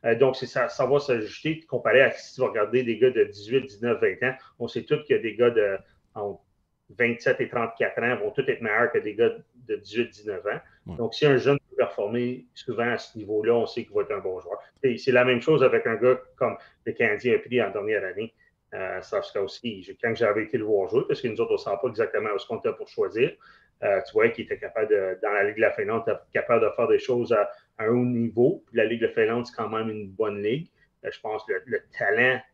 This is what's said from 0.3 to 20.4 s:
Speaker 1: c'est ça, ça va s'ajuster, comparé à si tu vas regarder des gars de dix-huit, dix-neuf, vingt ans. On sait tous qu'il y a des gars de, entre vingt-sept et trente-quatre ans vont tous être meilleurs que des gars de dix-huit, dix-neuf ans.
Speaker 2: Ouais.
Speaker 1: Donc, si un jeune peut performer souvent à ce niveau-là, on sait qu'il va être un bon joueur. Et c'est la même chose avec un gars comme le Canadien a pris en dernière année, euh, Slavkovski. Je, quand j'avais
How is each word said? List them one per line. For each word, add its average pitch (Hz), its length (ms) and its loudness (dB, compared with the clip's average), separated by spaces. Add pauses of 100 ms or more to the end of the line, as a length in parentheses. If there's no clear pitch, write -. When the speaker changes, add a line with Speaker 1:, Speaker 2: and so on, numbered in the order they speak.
Speaker 1:
c'est 127 100 -8
ça, 123 220 -2
ça 131 180 -2
va 139 120 2
s'ajuster, 131 680 -4
comparé 120 340 4
à 123 80 6
si - 240 -14
tu 127 60 -6
vas 123 80 2
regarder 107 340 0
des 113 160 -2
gars 127 120 6
de 113 140 4
dix-huit, 107 420 -4
dix-neuf, 117 340 -2
vingt 104 280 0
ans. 120 60 -4 (240)
On 120 100 -6
sait 117 140 -6
tous 147 220 -2
qu'il 120 120 2
y - 20 2
a 104 40 -2
des 107 120 -4
gars 120 160 4
de, 104 260 2 (380)
entre 101 260 -8 (580)
vingt-sept 120 420 0
et 113 80 -2
trente-quatre 117 540 -2
ans 120 200 0
vont 104 80 -2
tous - 180 -4
être - 120 -2
meilleurs 110 320 2
que - 60 2
des 104 160 -4
gars 113 160 4 (380)
de 107 80 -4
dix-huit, 104 340 -4
dix-neuf 101 360 -10
ans. 127 140 -6 (260)
Speaker 2:
Ouais. - 100 -12
Speaker 1:
Donc, 113 180 -6
si 151 120 2
un 139 120 6
jeune 139 200 2 (120)
peut - 60 -10
performer 123 760 -2
souvent 117 380 -4
à 110 60 -2
ce - 200 -14
niveau-là, 107 360 0
on 113 120 2
sait 117 180 -8
qu'il 101 100 -20
va 104 80 0
être 104 100 -4
un 101 80 -6
bon 92 200 -6
joueur. 92 180 -10 (240)
Et 123 160 2
c'est 127 140 0
la 123 120 6
même 120 180 2
chose 147 220 4
avec 117 220 4
un 113 100 -2
gars 127 240 4 (160)
comme 110 200 -2 (280)
le 113 80 -4
Canadien 110 420 0
a 107 40 2
pris 120 220 -2
en 101 100 0
dernière 104 340 -2
année, 98 280 -8 (420)
euh, 92 260 -6
Slavkovski. 98 840 -6
Je, 95 180 -16
quand 113 140 0
j'avais 107 300 0